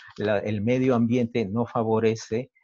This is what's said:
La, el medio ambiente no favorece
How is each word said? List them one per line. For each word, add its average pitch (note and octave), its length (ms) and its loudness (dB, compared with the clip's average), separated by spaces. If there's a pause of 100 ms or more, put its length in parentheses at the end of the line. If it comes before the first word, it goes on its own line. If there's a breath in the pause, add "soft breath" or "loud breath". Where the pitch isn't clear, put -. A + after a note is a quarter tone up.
(180 loud breath)
La, G#2 220 0
el G#2 220 -2
medio B2+ 340 2
ambiente A#2 500 0
no A2+ 200 -2
favorece A2 840 0 (120)